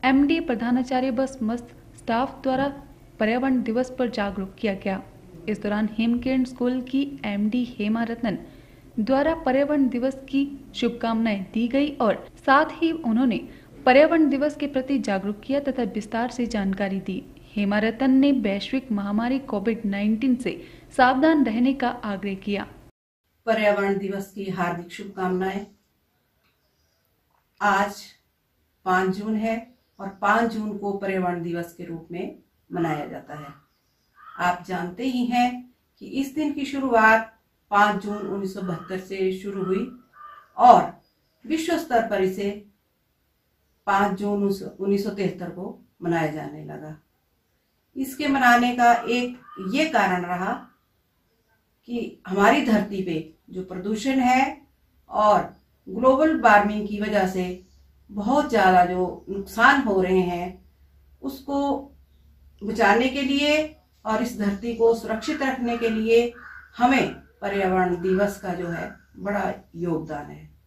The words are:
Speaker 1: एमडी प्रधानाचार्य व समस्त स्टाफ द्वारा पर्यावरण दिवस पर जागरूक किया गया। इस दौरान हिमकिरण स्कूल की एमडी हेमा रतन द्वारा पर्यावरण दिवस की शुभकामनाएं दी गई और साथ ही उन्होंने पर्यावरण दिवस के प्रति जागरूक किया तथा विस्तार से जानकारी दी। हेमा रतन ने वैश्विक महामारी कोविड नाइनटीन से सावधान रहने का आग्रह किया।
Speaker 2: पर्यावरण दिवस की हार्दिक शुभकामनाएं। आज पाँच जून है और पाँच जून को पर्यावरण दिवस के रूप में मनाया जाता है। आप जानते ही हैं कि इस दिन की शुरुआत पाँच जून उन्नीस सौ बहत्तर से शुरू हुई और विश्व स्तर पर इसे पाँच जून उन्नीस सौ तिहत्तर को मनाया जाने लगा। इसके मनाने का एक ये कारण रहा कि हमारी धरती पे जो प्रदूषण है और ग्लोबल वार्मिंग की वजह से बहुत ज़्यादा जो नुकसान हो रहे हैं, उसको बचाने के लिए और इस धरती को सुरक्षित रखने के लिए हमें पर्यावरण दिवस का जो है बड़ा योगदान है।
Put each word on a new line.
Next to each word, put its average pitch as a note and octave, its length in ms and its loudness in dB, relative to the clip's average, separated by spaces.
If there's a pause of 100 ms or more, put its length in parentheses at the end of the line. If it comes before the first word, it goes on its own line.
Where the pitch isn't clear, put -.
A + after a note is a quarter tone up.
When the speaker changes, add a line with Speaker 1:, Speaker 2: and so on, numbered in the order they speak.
Speaker 1:
एमडी C#4+ 360 4
प्रधानाचार्य B3+ 680 -2
व C4 160 0
समस्त A#3+ 480 -6 (220)
स्टाफ A#3+ 460 -4
द्वारा C4 240 0 (520)
पर्यावरण B3 440 2
दिवस B3+ 360 -2
पर B3 120 0
जागरूक G3+ 440 -6
किया G3+ 200 -2
गया। G3 260 -4 (480)
इस G3+ 120 -4
दौरान G#3 300 -2
हिमकिरण A#3+ 520 0
स्कूल B3 380 -2
की C4+ 200 -2 (240)
एमडी G#3+ 440 -2
हेमा G#3+ 340 -2
रतन A#3 340 -4 (600)
द्वारा C4+ 360 2
पर्यावरण C#4 540 2
दिवस B3+ 260 -2 (140)
की C4+ 120 0 (340)
शुभकामनाएं A3+ 680 -2 (100)
दी A#3 140 0
गई C#4 300 2
और G#3+ 180 2 (220)
साथ D4 360 4
ही E4 180 0
उन्होंने A#3+ 460 0 (480)
पर्यावरण D#4 440 6
दिवस C#4+ 260 0
के C#4+ 120 -4
प्रति C4 320 -2
जागरूक G#3 400 -2
किया C#4 200 -2
तथा B3+ 240 -2 (100)
विस्तार A#3 380 -4
से A#3+ 160 -4
जानकारी G3 540 -2
दी। F#3 200 -6 (240)
हेमा G3+ 340 -2
रतन A#3 340 0
ने C#4 180 6 (100)
वैश्विक G3+ 500 -4
महामारी G#3+ 540 -2
कोविड A3 400 -4
नाइनटीन G#3+ 500 0
से - 200 -6 (420)
सावधान C4+ 480 6
रहने A#3+ 300 2
का B3 140 -2
आग्रह G3 460 -6
किया। G3 320 -6 (800)
Speaker 2:
पर्यावरण G3+ 500 2
दिवस G3 340 -6
की F#3+ 180 -8
हार्दिक F3 420 -4
शुभकामनाएं। F#3+ 720 -4 (2000)
आज G3+ 420 0 (840)
पाँच F#3+ 320 2
जून G#3+ 200 -4
है A3+ 200 -2 (420)
और G3 220 -12
पाँच A3 320 2
जून G#3+ 240 -6
को G3+ 180 -4
पर्यावरण F#3 480 -2
दिवस E3+ 300 -6
के F3+ 120 -14
रूप E3 260 -12
में F3+ 260 -8 (320)
मनाया E3 380 -2
जाता D3+ 320 -14
है। - 180 -18 (840)
आप F3 280 -2
जानते F3+ 360 -8
ही B3 220 -2
हैं B3 240 2 (520)
कि - 100 -16
इस C#4 240 -6
दिन D4+ 180 -2
की C#4 120 -6
शुरुआत A3+ 600 4 (460)
पाँच G3+ 320 4
जून G#3 140 -6
उन्नीस G3 360 -6
सौ G3+ 80 -8
बहत्तर F#3 380 -8
से F#3+ 340 -2
शुरू F#3+ 300 -6
हुई G3+ 240 -2 (680)
और A#3 240 10 (640)
विश्व D#4+ 320 -2
स्तर A3+ 320 0
पर G3 120 0
इसे G3+ 280 -2 (1400)
पाँच G3 320 2
जून G3+ 240 0
उन्नीस G3 600 0
सौ G#3 60 -2
तिहत्तर F3 400 -4
को F3+ 160 -10 (360)
मनाया E3 300 0
जाने D3+ 340 -10
लगा। D3+ 300 -14 (1000)
इसके C4+ 320 -6
मनाने B3 480 4
का A#3+ 160 6 (180)
एक B3 300 -2 (320)
ये D4+ 160 0
कारण F#3 380 0
रहा F3+ 280 -4 (1300)
कि A#3 400 -8
हमारी G#3 380 6
धरती G3+ 380 2
पे E3 140 -4 (320)
जो F#3 140 -10
प्रदूषण G#3+ 580 -2
है B3+ 240 4 (640)
और G#3 320 4 (460)
ग्लोबल C4 540 4
वार्मिंग G#3 460 4
की G#3 140 -6
वजह G3+ 260 0
से F#3 180 -2 (640)
बहुत A3+ 400 0
ज़्यादा F#3 360 6
जो F3+ 440 -4
नुकसान A#3 520 2
हो G3 200 0
रहे F#3 200 4
हैं, F3 420 -4 (580)
उसको C#4 560 -4 (840)
बचाने A3 480 2
के C#4 140 -4
लिए D4 520 0 (300)
और A3 180 -2
इस - 160 -6
धरती G3+ 360 -2
को A3+ 200 6
सुरक्षित A3+ 480 -6
रखने B3 340 -2
के A3+ 120 -2
लिए A3 320 4 (560)
हमें B3 320 4 (320)
पर्यावरण F#3 600 0
दिवस F#3+ 400 0
का F3+ 120 -6
जो F3 140 -6
है E3 180 -6 (320)
बड़ा F#3+ 360 -4 (220)
योगदान D#3 500 -6
है। D3 240 -18 (180)